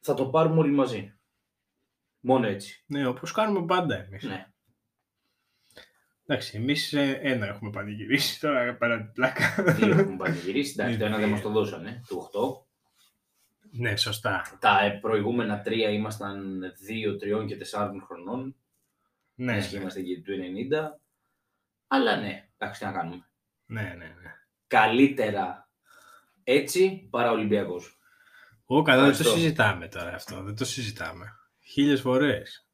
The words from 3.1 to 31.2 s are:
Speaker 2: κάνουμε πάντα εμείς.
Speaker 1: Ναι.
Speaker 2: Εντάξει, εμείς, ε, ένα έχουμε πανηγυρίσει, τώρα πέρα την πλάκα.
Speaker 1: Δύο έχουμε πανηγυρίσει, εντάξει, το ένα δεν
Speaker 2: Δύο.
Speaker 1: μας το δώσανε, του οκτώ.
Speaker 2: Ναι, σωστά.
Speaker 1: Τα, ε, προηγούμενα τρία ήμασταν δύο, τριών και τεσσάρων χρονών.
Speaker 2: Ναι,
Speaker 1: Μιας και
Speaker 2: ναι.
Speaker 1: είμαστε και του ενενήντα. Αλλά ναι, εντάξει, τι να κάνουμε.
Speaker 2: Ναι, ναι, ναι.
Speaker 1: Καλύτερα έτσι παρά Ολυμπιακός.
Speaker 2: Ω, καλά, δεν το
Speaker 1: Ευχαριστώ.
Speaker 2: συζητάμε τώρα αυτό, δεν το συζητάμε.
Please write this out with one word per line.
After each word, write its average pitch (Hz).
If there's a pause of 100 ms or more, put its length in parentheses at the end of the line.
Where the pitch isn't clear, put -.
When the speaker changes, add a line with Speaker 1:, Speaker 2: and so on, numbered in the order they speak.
Speaker 2:
κάνουμε 208
πάντα 170
εμείς. 95
Speaker 1:
Ναι. - (1800)
Speaker 2:
Εντάξει, -
εμείς, 139
ε, 139
ένα 127
έχουμε 104
πανηγυρίσει, 104
τώρα 123
πέρα 117
την 107
πλάκα. - (120)
Speaker 1:
Δύο 180
έχουμε 196
πανηγυρίσει, 139
εντάξει, 110
το 107
ένα 107
δεν 107
Speaker 2:
Δύο. 104
Speaker 1:
μας 104
το 107
δώσανε, 104
του 95
οκτώ. 123 (1040)
Speaker 2:
Ναι, 113
σωστά. 104
Speaker 1:
Τα, 104
ε, 104
προηγούμενα 107
τρία 110
ήμασταν 101 (200)
δύο, 104
τριών 104
και 104
τεσσάρων 101
χρονών. 113 (800)
Speaker 2:
Ναι, 123
Speaker 1:
Μιας 101
και -
Speaker 2:
ναι. 98
Speaker 1:
είμαστε 95
και 90
του 98
ενενήντα. 123 (840)
Αλλά 262
ναι, - (100)
εντάξει, -
τι 110
να 95
κάνουμε. 90 (400)
Speaker 2:
Ναι, 113
ναι, 85
ναι. 90 (340)
Speaker 1:
Καλύτερα 110 (760)
έτσι 180
παρά 120
Ολυμπιακός. 101 (680)
Speaker 2:
Ω, 143
καλά, 135
δεν 143
το 135
Speaker 1:
Ευχαριστώ. 123
Speaker 2:
συζητάμε 104
τώρα 85
αυτό, -
δεν 104
το 127
συζητάμε. 104 (280)